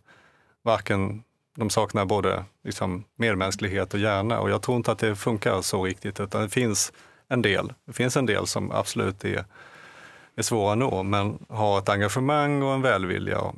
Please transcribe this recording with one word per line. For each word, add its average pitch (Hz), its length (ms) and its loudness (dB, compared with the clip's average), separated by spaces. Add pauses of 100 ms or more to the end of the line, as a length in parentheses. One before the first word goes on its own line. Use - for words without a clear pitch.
(640)
varken, 104 600 0 (320)
de 110 140 -2
saknar 104 360 2
både, 95 380 2 (200)
liksom, 98 400 -4 (120)
medmänsklighet 98 800 -2
och 104 60 0
hjärna. 104 400 0
Och 101 100 0
jag 104 120 0
tror 123 160 0
inte 117 140 0
att 107 80 -2
det 110 160 2
funkar 101 460 0
så 92 220 -2
riktigt, 95 360 -4
utan 101 220 -2
det 107 80 -4
finns 113 440 0 (340)
en 123 140 0
del, 95 320 2 (120)
det 123 80 -14
finns 123 240 0
en 135 80 2
del 95 220 2
som 98 240 -2
absolut 104 540 -2
är, 98 200 -4 (880)
är 113 80 -4
svåra 104 280 2
att 104 60 2
nå, 110 260 2
men 101 460 0
har 104 300 2
ett 98 100 0
engagemang 139 720 2
och 139 100 0
en 135 80 0
välvilja, 98 600 0 (160)